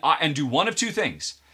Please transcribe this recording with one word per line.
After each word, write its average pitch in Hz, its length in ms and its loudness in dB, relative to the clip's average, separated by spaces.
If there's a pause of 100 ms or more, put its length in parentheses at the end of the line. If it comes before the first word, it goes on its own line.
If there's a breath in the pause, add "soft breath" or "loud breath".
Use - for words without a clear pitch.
uh, 147 160 6
and 147 160 2
do 143 100 0
one 151 220 2
of 233 80 -2
two 233 140 0
things. 143 500 -4 (140 soft breath)